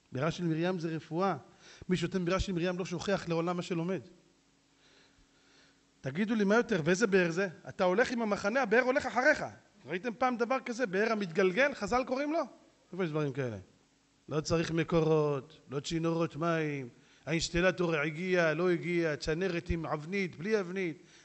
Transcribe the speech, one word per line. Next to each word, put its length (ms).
בארה 200
של 120
מרים 360
זה 160
רפואה. 420
מי 80
שותה 220
מבארה 200
של 140
מרים 260
לא 60
שוכח 420
לעולם 280
מה 60
שלומד. 400
תגידו 340
לי 80
מה 120
יותר, 300
ואיזה 220
באר 240
זה? 160
אתה 140
הולך 280
עם 100
המחנה, 400
הבאר 200
הולך 240
אחריך. 380
ראיתם 320
פעם 200
דבר 280
כזה? 200
באר 260
המתגלגל? 640
חז"ל 340
קוראים 260
לו? 60
איפה 120
יש 60
דברים 240
כאלה? 240
לא 120
צריך 300
מקורות, 880
לא 100
צינורות 560
מים, 540
האינסטלטור 680
הגיע, 580
לא 160
הגיע, 460
צנרת 540
עם 160
אבנית, 500
בלי 240
אבנית. 440